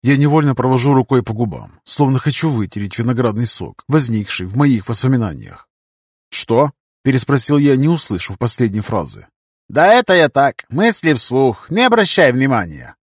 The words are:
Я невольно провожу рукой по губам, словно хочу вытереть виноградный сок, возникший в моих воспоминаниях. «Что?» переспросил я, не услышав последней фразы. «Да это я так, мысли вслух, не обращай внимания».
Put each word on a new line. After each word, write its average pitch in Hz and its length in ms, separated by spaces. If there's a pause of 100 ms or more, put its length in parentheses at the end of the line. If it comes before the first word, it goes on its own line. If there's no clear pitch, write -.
Я 139 140
невольно 147 380
провожу 131 400
рукой 131 280
по 110 120
губам, 92 500
словно 135 340
хочу 151 300
вытереть 104 480
виноградный 117 500
сок, - 420
возникший 117 580
в 95 100
моих 131 320
воспоминаниях. 107 800 (640)
«Что?» 139 400 (320)
переспросил 139 560
я, 143 180
не 139 120
услышав 107 500
последней 113 420
фразы. 87 460 (420)
«Да 175 240
это 240 220
я 160 140
так, 139 400
мысли 175 440
вслух, 127 580
не 208 120
обращай 202 500
внимания». 107 600 (120)